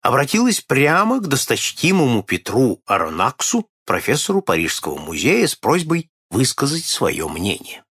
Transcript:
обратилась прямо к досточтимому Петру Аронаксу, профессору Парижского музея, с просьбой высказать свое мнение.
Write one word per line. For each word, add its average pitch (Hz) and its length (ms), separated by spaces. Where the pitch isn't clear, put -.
обратилась 185 580
прямо 175 600
к 190 80
досточтимому 135 960
Петру 104 600
Аронаксу, 92 840
профессору 98 560
Парижского 82 560
музея, 113 480
с - 80
просьбой 165 560
высказать 143 540
свое - 440
мнение. 82 640